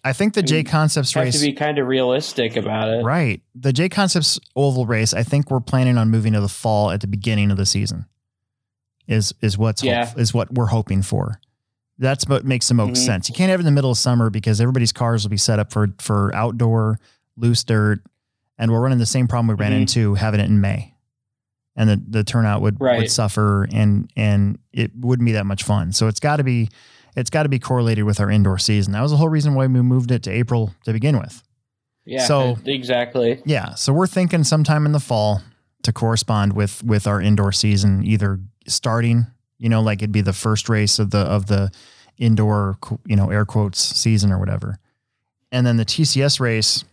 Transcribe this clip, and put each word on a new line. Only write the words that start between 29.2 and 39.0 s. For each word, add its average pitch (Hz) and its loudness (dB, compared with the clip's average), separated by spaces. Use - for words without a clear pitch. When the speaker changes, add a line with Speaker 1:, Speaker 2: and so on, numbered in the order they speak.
Speaker 2:
reason 147 0
why 131 2
we 127 2
moved 123 2
it 120 0
to 95 -8
April 113 -2
to 113 -2
begin 123 0
with. - -12
Speaker 1:
Yeah, 127 -4
Speaker 2:
So, 127 2
Speaker 1:
e-, 135 -4
exactly. 123 -2
Speaker 2:
yeah. 143 -2
So - -2
we're 175 2
thinking 175 0
sometime 151 2
in 147 0
the 151 0
fall 107 0
to - 0
correspond 110 0
with, 101 -2
with 107 0
our 104 0
indoor 101 2
season, 98 2
either 101 0
starting, 117 0